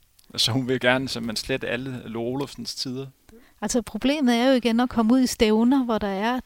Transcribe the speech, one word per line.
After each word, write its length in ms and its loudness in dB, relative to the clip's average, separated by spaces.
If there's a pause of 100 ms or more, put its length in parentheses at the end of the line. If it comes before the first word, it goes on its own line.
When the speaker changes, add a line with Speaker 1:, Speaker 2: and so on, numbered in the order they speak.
(360)
Speaker 1:
Så 160 0
hun 160 0
vil 120 0
gerne 280 2
simpelthen 280 -6
slette 320 -4
alle 380 -6
Lore 260 -6
Olufsens 420 -8
tider? 320 -8 (540)
Speaker 2:
Altså, 220 0
problemet 520 0
er 140 2
jo 60 6
igen 260 2
at 80 2
komme 260 2
ud 60 4
i 60 4
stævner, 580 4
hvor 140 -2
der 100 -2
er 380 -2